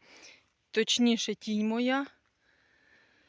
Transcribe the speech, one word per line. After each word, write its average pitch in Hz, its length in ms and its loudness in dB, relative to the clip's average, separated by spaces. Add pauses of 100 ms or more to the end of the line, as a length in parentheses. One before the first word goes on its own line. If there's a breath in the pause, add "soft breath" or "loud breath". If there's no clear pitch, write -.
(720 loud breath)
Точніше, 226 640 2
тінь 214 320 -2
моя. 254 400 0 (1200 soft breath)